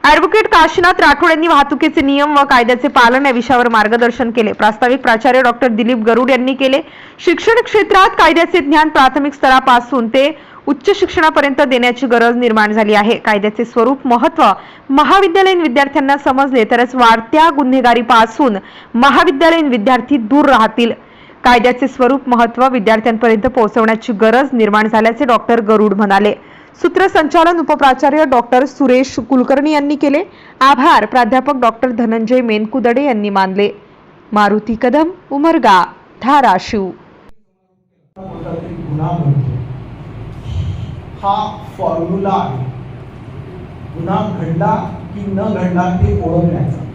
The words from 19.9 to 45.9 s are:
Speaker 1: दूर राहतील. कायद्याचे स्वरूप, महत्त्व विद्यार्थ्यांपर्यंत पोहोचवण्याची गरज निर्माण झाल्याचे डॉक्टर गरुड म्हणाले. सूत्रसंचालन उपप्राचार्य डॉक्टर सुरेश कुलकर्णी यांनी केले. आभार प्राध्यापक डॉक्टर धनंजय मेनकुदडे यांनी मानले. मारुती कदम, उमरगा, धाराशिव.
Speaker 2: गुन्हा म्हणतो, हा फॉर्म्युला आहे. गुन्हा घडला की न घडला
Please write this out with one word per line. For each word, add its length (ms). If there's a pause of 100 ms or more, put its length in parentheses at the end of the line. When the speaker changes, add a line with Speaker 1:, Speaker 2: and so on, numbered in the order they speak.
Speaker 1:
दूर 300
राहतील. 440 (520)
कायद्याचे 440
स्वरूप, 400
महत्त्व 400
विद्यार्थ्यांपर्यंत 800
पोहोचवण्याची 680
गरज 400
निर्माण 360
झाल्याचे 360
डॉक्टर 360
गरुड 340
म्हणाले. 400 (460)
सूत्रसंचालन 800
उपप्राचार्य 640
डॉक्टर 420
सुरेश 480 (160)
कुलकर्णी 420
यांनी 240
केले. 260 (380)
आभार 460
प्राध्यापक 500
डॉक्टर 380
धनंजय 460
मेनकुदडे 640
यांनी 260
मानले. 380 (640)
मारुती 500
कदम, 280 (200)
उमरगा, 520 (400)
धाराशिव. 640 (1300)
Speaker 2:
गुन्हा 960
म्हणतो, 380 (1700)
हा 120 (440)
फॉर्म्युला 560
आहे. 300 (1300)
गुन्हा 220 (220)
घडला 360 (400)
की 140
न 160
घडला 520